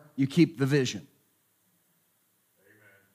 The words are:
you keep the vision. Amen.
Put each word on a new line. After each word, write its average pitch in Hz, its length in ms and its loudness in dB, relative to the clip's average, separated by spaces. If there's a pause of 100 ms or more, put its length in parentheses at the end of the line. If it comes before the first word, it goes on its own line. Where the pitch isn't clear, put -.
(160)
you 135 120 -2
keep 160 300 2
the 135 80 -2
vision. 127 400 -2 (1600)
Amen. 107 160 -20 (380)